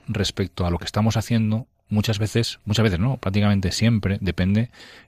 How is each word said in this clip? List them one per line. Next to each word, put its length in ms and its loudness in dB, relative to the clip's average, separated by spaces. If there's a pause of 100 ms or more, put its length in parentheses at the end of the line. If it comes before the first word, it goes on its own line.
respecto 580 -2
a 40 0
lo 80 0
que 80 -8
estamos 320 0
haciendo, 500 0 (220)
muchas 300 0
veces, 460 -2
muchas 180 2
veces 160 2
no, 180 0
prácticamente 540 0
siempre 500 0
depende, 500 0 (360)